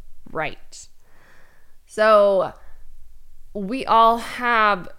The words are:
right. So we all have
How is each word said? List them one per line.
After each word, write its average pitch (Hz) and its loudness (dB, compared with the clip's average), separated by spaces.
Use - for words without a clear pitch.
right. - -10
So 202 4
we 208 -6
all 226 4
have 220 0